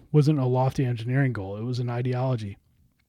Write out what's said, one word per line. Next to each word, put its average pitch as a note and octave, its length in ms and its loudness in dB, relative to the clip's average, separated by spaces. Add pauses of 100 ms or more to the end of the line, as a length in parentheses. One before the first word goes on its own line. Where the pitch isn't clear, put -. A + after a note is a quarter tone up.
(120)
wasn't D3+ 280 6
a C3 60 0
lofty B2+ 400 0
engineering B2 480 0
goal, G2+ 220 -6
it A2 80 -6
was B2 160 -4
an A#2+ 100 -4
ideology. B2 680 -2 (520)